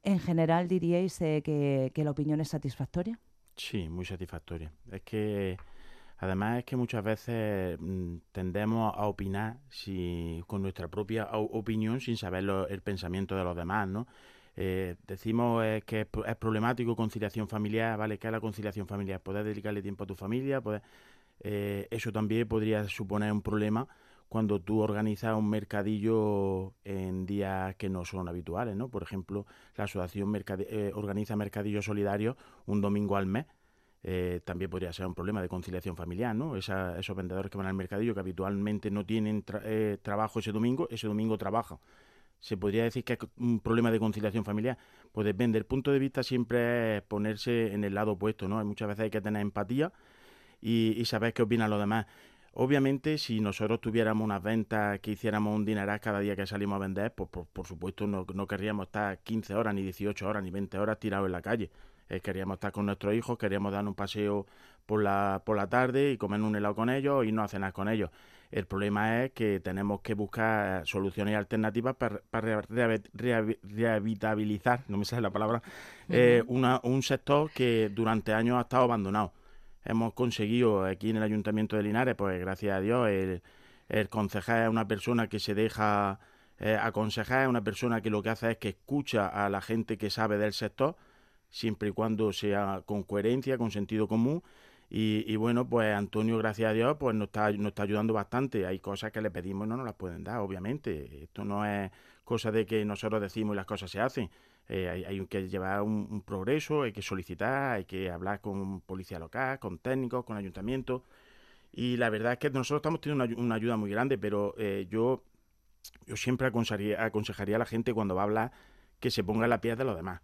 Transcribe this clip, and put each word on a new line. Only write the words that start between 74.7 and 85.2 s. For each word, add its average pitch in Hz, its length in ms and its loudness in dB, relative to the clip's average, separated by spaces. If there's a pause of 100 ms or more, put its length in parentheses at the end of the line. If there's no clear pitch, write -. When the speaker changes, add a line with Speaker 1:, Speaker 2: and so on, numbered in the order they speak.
Speaker 2:
no 101 80 0
me 101 80 0
sale 120 160 -2
la 98 100 0
palabra, 107 320 2 (460)
eh, 120 340 8
Speaker 1:
Ujú. 123 100 -2
Speaker 2:
una, 127 300 4
un 127 180 4
sector 147 500 2
que 113 440 4
durante 110 380 2
años 117 240 4
ha 120 60 4
estado 127 200 4
abandonado. 104 480 2 (520)
Hemos 113 300 2
conseguido 113 720 4
aquí 95 240 0
en 110 80 2
el 107 60 2
Ayuntamiento 107 520 2
de 104 60 4
Linares, 113 320 2
pues 95 260 0
gracias 95 380 0
a 95 40 2
Dios, 117 280 4
el, 92 320 0 (480)
el 104 200 0
concejal 110 560 2
es 110 40 4
una 113 180 2
persona 110 400 0